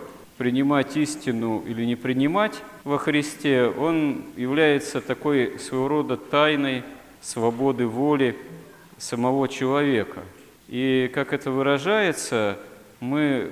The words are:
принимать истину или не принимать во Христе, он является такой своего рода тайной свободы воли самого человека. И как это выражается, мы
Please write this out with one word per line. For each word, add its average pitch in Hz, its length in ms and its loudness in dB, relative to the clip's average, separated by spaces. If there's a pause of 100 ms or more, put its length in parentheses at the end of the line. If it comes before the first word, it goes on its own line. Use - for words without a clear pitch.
(380)
принимать 135 580 2
истину 113 720 -2
или 117 180 -2
не 120 100 0
принимать 143 640 0 (220)
во 143 160 0
Христе, 143 680 2
он 151 600 0 (120)
является 143 640 2
такой 135 560 0
своего 131 300 -2
рода 139 300 0
тайной 143 640 0 (360)
свободы 120 680 0
воли 131 480 2 (640)
самого 127 500 0
человека. 135 720 0 (480)
И 127 460 0
как 139 180 -2
это 139 160 -4
выражается, 135 1080 0 (400)
мы 139 520 0